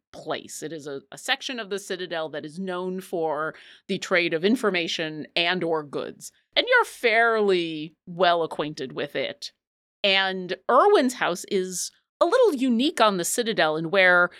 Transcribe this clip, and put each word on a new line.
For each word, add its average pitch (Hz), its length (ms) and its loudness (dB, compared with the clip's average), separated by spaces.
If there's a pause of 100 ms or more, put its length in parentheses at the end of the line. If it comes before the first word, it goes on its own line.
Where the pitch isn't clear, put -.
(120)
place. - 500 -12
It 151 100 -10
is 151 140 -14
a, 139 160 -10 (100)
a 143 60 -16
section 254 420 -6
of 202 100 -12
the 196 100 -6
Citadel 175 500 -8
that 147 160 -10
is 156 140 -14
known 185 420 -6
for 156 540 -4 (320)
the 190 100 -2
trade 175 360 0
of 160 120 -2
information 170 800 -2 (100)
and 175 280 0
or 160 200 -2
goods. - 480 -10 (240)
And 392 140 4
you're 494 160 4
fairly 202 1120 0 (100)
well 175 380 2
acquainted 151 500 -6
with 143 220 -8
it. - 360 -6 (520)
And 190 520 0 (140)
Irwin's 302 460 6
house 165 300 -2
is 185 460 -4 (300)
a 302 40 6
little 440 280 4
unique 254 480 0
on 208 160 4
the 175 80 -2
Citadel 175 520 0
in 165 120 -4
where 180 400 6 (100)